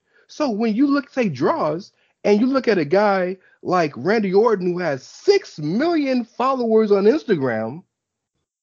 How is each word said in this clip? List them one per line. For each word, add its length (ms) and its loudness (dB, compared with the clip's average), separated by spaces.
So 220 -4
when 240 -2
you 120 2
look, 240 -2
say, 180 -2
draws, 640 -4
and 160 4
you 60 2
look 220 0
at 100 2
a 60 0
guy 520 0
like 340 -2
Randy 380 0
Orton, 380 2
who 60 -6
has 240 -4
six 560 -2
million 680 -2
followers 680 0
on 140 4
Instagram, 760 0